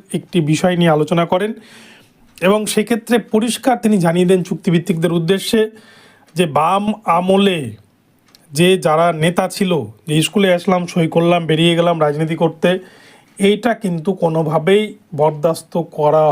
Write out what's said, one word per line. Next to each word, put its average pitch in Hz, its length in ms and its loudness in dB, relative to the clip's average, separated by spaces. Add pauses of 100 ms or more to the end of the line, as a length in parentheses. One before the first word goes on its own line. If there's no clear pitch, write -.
(140)
একটি - 280 -6
বিষয় 156 360 0
নিয়ে 170 180 4
আলোচনা 165 300 0
করেন 185 260 -2 (840)
এবং 196 220 2 (140)
সেক্ষেত্রে 220 420 -2 (160)
পরিষ্কার 233 520 0
তিনি 214 120 2 (100)
জানিয়ে 175 260 2
দেন 185 120 2
চুক্তিভিত্তিকদের 165 760 -2
উদ্দেশ্যে 196 420 0 (760)
যে 175 100 2 (100)
বাম 175 280 0 (340)
আমলে 190 420 2 (920)
যে 165 160 2 (180)
যারা 165 220 2 (160)
নেতা 175 220 0 (100)
ছিল, 185 160 -2 (340)
যে 151 80 -6 (100)
স্কুলে 190 340 0
আসলাম, 180 300 0
সই 165 220 -2
করলাম, 170 360 2
বেরিয়ে 165 320 2
গেলাম 170 200 2
রাজনীতি 156 380 -2
করতে, 165 340 -2 (720)
এইটা 208 320 0 (120)
কিন্তু 175 260 -4 (140)
কোনোভাবেই 160 600 0 (320)
বরদাস্ত 156 580 -2 (180)
করা 156 400 2